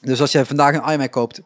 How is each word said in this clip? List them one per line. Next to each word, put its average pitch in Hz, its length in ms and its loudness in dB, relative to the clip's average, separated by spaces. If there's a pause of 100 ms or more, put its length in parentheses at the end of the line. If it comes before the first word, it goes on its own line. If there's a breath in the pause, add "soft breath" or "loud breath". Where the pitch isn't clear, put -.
Dus 127 200 -2
als 143 120 0
jij 139 120 2
vandaag 143 300 2
een 156 180 -4
iMac 139 200 -2
koopt, 120 340 -6